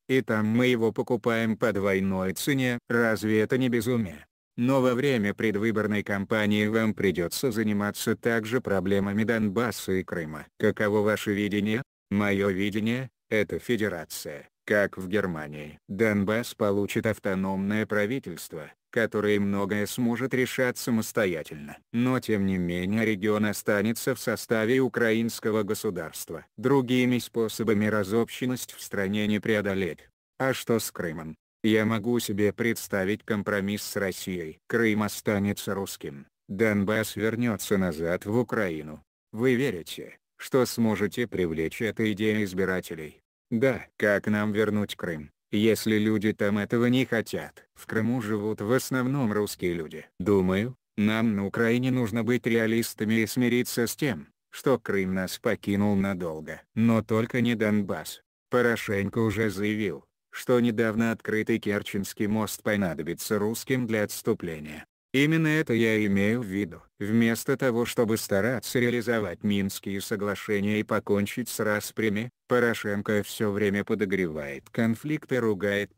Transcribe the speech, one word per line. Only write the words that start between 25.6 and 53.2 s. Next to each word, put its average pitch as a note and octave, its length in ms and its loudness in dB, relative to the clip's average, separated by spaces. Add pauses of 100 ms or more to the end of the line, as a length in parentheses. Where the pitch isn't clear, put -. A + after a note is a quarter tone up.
государства. F2 840 -6 (100)
Другими B2+ 640 2
способами G#2+ 720 0
разобщенность A2 840 -2
в - 100 -16
стране G2+ 460 -2
не G#2 120 2
преодолеть. F#2+ 680 -2 (320)
А C3 140 0
что A#2 260 -2
с - 120 -8
Крымом? D#2+ 440 -8 (260)
Я A2 220 4
могу A2+ 360 0
себе G#2 340 0
представить G#2+ 720 -2
компромисс G2+ 580 -2
с - 160 -6
Россией. F2+ 720 -4
Крым A2 360 2
останется G2+ 720 -2
русским. D#2+ 540 -8 (200)
Донбасс G#2+ 720 2
вернется A2 600 0
назад E2+ 480 0
в G#2 120 0
Украину. E2 640 -2 (300)
Вы B2 220 2
верите, A2+ 640 -6 (180)
что B2+ 280 2
сможете A2 600 0
привлечь D#2+ 540 -2
этой G#2+ 320 0
идеей G#2+ 320 0
избирателей? F#2 720 -4 (320)
Да. A#2+ 340 0 (120)
Как G2+ 300 4
нам G#2+ 260 2
вернуть G#2 420 0
Крым, D#2 360 -8 (200)
если G#2+ 460 4
люди G#2+ 360 2
там G#2 260 0
этого A#2 260 0
не B2 200 4
хотят? G2+ 680 -4
В - 140 -20
Крыму A2+ 340 0
живут G#2 400 -2
в G#2 100 0
основном C3 640 0
русские G2 400 0
люди. D#2 320 -8 (140)
Думаю, G2 560 2 (220)
нам A2 380 2
на G2 100 -2
Украине A#2 440 2
нужно A#2 340 0
быть A#2+ 220 0
реалистами A2+ 720 0
и A2+ 120 2